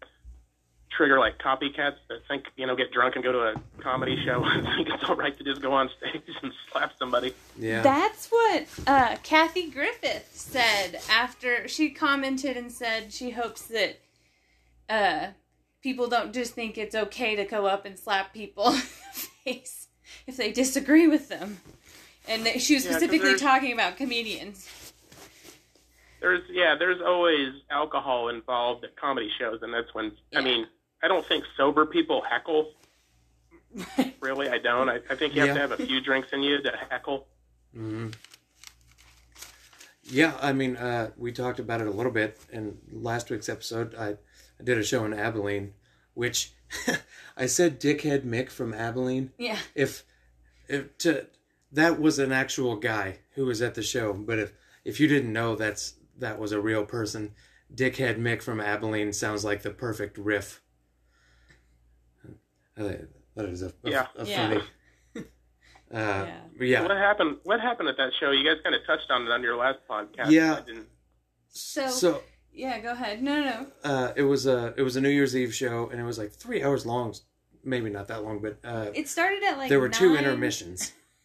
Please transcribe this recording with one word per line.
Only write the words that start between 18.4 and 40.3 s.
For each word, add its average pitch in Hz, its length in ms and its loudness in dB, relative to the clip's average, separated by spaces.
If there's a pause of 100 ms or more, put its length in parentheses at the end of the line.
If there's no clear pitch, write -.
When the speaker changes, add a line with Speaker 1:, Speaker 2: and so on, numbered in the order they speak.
Speaker 3:
<laughs> - 40 8
in - 40 -
the 254 40 0 (640)
face - 440 -10 (380)
if 262 80 -12
they 226 160 -2
disagree 262 560 6
with 294 220 4
them. 190 300 -10 (680)
And 226 200 -2
that 247 160 0
she 302 120 6
was 269 120 4
Speaker 1:
Yeah, - 60 0
'cause - 100 4
Speaker 3:
specifically 196 260 4
Speaker 1:
there's 190 140 6
Speaker 3:
talking 269 320 6
about 196 240 0
comedians. 220 680 -6 (1600)
Speaker 1:
There's, 180 180 2 (100)
yeah, 175 280 4
there's 180 240 0
always 170 500 4 (180)
alcohol 139 600 -2
involved 120 540 -2
at - 120 -16
comedy 131 320 -2 (100)
shows, 117 220 -4
and 117 140 -8
that's 117 180 -4
when, 110 140 -4 (280)
I 147 40 0
Speaker 3:
Yeah. - 20 2
Speaker 1:
mean, 123 260 0 (360)
I 165 60 4
don't 180 180 2
think 160 180 -2 (100)
sober 147 300 4
people 156 380 0
heckle. 156 500 0 (1040)
Speaker 3:
<laughs> 247 440 -4
Speaker 1:
Really, 135 280 -2
I 123 80 0
don't. 120 320 2
I, 120 120 0 (100)
I 135 60 -2
think 147 180 0
you 147 80 4
have 143 60 8
Speaker 2:
Yeah. 143 60 2
Speaker 1:
to 139 60 2
have 139 120 0
a 123 140 -4
few 131 140 0
drinks 131 320 0
in 139 100 -2
you 143 200 2
to 131 100 0 (160)
heckle. 135 380 -6 (500)
Speaker 2:
Mm-hmm. 113 320 -8 (2000)
Yeah, 147 360 4